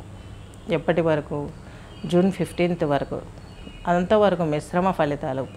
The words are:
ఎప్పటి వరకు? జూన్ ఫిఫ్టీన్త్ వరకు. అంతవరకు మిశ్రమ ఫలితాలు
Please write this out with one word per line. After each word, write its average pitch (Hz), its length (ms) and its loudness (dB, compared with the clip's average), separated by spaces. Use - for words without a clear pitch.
ఎప్పటి 165 320 2
వరకు? 151 480 0
జూన్ 175 260 4
ఫిఫ్టీన్త్ 175 520 0
వరకు. 139 380 0
అంతవరకు 180 560 6
మిశ్రమ 165 480 2
ఫలితాలు 143 640 0